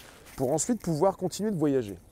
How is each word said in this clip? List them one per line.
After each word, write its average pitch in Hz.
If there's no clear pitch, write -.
pour 131
ensuite 196
pouvoir 175
continuer 185
de 190
voyager. 131